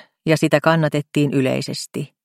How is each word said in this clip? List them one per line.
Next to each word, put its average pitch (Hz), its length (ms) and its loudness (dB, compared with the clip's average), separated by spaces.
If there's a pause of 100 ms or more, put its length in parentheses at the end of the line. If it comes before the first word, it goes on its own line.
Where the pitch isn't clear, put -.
(260)
ja 160 120 2
sitä 156 260 2
kannatettiin 147 680 0
yleisesti. 131 800 -4 (120)